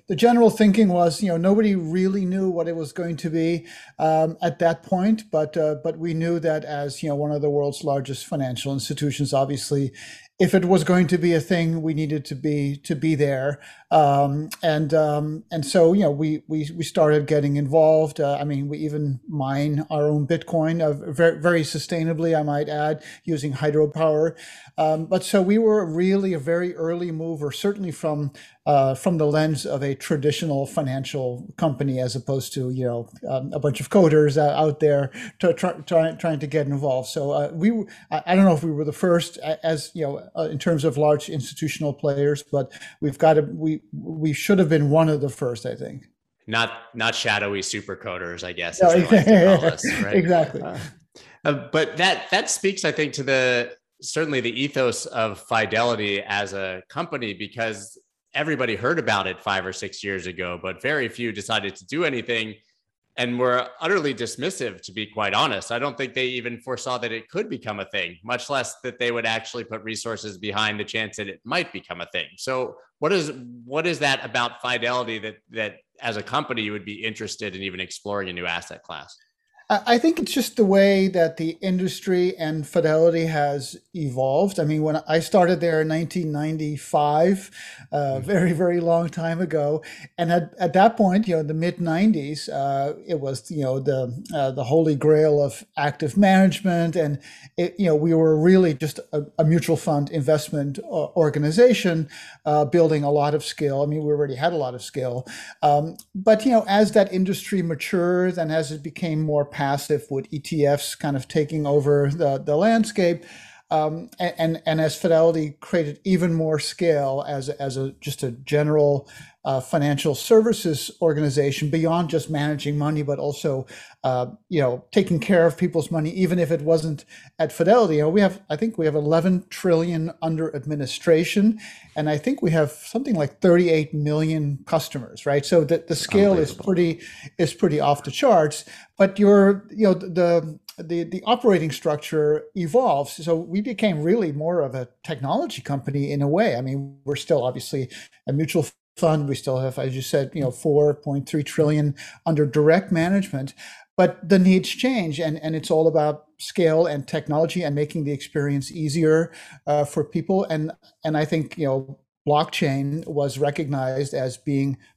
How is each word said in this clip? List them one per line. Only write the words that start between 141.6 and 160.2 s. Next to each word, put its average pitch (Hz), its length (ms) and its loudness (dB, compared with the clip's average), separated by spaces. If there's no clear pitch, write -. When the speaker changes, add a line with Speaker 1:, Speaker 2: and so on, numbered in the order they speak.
Speaker 1:
structure 151 720 0
evolves. 165 580 0
So 165 240 -2
we 170 240 -4
became 208 420 -2
really 180 300 2
more 165 260 -2
of 135 160 -2
a 127 140 -8
technology 160 560 -4
company 143 500 -4
in 143 100 -2
a 143 60 2
way. 165 300 2
I 123 40 -6
mean, 139 440 -8
we're 139 100 -4
still 139 300 0
obviously 127 440 -6
a 131 60 -2
mutual 151 340 0
fund. 156 320 0
We 135 60 -2
still 131 240 -4
have, 131 200 -4
as 131 160 -4
you 135 60 -4
said, 139 320 -2
you 156 80 -4
know, 127 100 -2
four 147 420 2
point 143 340 -6
three 151 160 -2
trillion 151 520 0
under 151 200 2
direct 156 460 4
management, 170 640 0
but 180 320 2
the 190 120 6
needs 185 280 6
change, 180 540 -2
and, 156 200 -4
and 156 140 -4
it's 156 160 -6
all 160 160 4
about 151 380 0
scale 165 480 2
and 147 220 -4
technology 156 560 -2
and 147 100 -2
making 147 300 -2
the 143 80 -4
experience 143 580 -4
easier, 160 640 2
uh, 147 180 2
for 147 180 -4
people. 190 420 -2